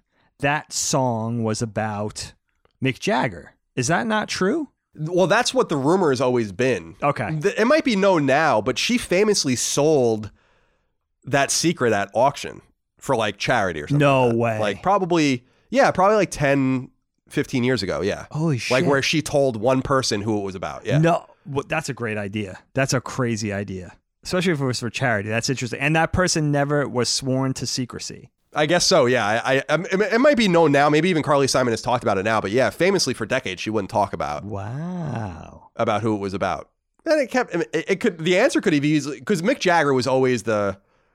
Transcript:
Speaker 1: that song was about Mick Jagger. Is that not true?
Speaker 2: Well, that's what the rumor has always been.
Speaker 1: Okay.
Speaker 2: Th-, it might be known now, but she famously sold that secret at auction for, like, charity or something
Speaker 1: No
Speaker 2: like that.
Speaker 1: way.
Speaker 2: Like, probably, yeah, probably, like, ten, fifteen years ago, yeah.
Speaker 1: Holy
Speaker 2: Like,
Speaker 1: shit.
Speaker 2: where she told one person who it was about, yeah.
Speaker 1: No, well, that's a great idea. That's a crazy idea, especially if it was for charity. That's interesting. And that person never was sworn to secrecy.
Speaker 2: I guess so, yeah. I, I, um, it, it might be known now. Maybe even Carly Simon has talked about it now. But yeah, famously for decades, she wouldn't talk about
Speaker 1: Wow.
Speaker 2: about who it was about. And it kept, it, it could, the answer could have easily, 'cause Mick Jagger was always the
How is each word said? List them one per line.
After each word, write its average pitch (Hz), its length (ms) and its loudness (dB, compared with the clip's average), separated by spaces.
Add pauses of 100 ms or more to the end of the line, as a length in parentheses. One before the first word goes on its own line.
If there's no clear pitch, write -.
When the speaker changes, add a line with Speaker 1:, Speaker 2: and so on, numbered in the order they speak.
(400)
Speaker 1:
that 143 340 -2
song 117 720 -2
was 110 180 -2
about 107 720 -6 (500)
Mick 131 140 0
Jagger. 139 560 -4 (220)
Is 123 120 -2
that 208 200 0
not 214 220 -2
true? 262 400 -2 (260)
Speaker 2:
Well, 175 320 0
that's 226 260 2
what 254 160 2
the 147 80 0
rumor 160 320 4
has 127 100 2
always 123 320 2
been. 92 520 -2
Speaker 1:
Okay. 143 360 -2
Speaker 2:
Th-, 175 160 0
it 214 100 2
might 302 200 2
be 240 100 0
known 190 300 2
now, 135 340 4
but 107 200 -2
she 240 180 0
famously 185 580 0
sold 123 760 0 (920)
that 135 280 0
secret 131 420 0
at 101 220 0
auction - 460 0 (360)
for, - 180 -2
like, 107 220 -2
charity 95 440 -2
or 71 60 -10
something 143 120 0
Speaker 1:
No 135 260 4
Speaker 2:
like 120 80 2
that. 117 40 0
Speaker 1:
way. 117 220 -2
Speaker 2:
Like, 104 240 -4
probably, 170 600 0 (240)
yeah, 247 220 4
probably, 202 260 4
like, 180 140 0
ten, 135 580 0 (400)
fifteen 131 340 -2
years 127 180 2
ago, 82 200 -4
yeah. 90 300 -4
Speaker 1:
Holy 151 240 -2
Speaker 2:
Like, 110 60 -4 (220)
Speaker 1:
shit. - 20 -2
Speaker 2:
where 139 160 2
she 151 200 0
told 135 360 0
one 131 240 2
person 127 400 0
who 107 180 -2
it 98 40 -4
was 95 120 -8
about, 80 300 -10
yeah. 120 140 0
Speaker 1:
No, 165 260 2 (200)
well, 135 220 -6
that's 156 220 -6
a 131 40 -8
great 107 240 -6
idea. 104 420 -8 (140)
That's 135 200 0
a 123 80 0
crazy 113 520 -4
idea, 98 400 -8 (300)
especially 180 280 0
if 143 100 -2
it 135 40 0
was 123 160 -2
for 120 80 -6
charity. 107 400 -2
That's 113 200 -2
interesting. 120 300 -6
And 151 160 0
that 160 180 0
person 165 380 0
never 143 360 0
was 117 220 -2
sworn 131 460 -2
to 127 100 -8
secrecy. - 640 -8 (240)
Speaker 2:
I 151 120 0
guess 170 200 2
so, 156 200 6
yeah. 120 200 2 (200)
I, 135 100 2
I, 135 80 0 (100)
um, - 120 0
it, 190 140 -2
it 214 200 2
might 294 180 6
be 226 120 4
known 170 240 6
now. 143 160 4
Maybe 156 200 4
even 156 140 0
Carly 139 240 2
Simon 127 240 0
has 107 100 -2
talked 120 220 -2
about 104 140 0
it 95 60 0
now. 110 180 2
But 98 100 -4
yeah, 117 180 2
famously 170 440 0
for 113 120 -6
decades, 95 360 -4
she - 80 -6
wouldn't 104 200 -4
talk 104 220 0
about 76 320 -6
Speaker 1:
Wow. 110 1300 -10
Speaker 2:
about 107 240 0
who 113 140 0
it 101 40 -4
was 98 140 -4
about. 90 360 -4 (360)
And 311 160 2
it 233 100 -4
kept, 240 240 -2
it, 165 180 -2
it 185 280 -2
could, 180 180 0
the 180 180 2
answer 302 240 2
could 180 120 0
have 139 120 2
easily, 147 360 0
'cause - 200 -2
Mick 226 180 0
Jagger 160 340 2
was 127 120 2
always 127 380 2
the 104 340 0 (380)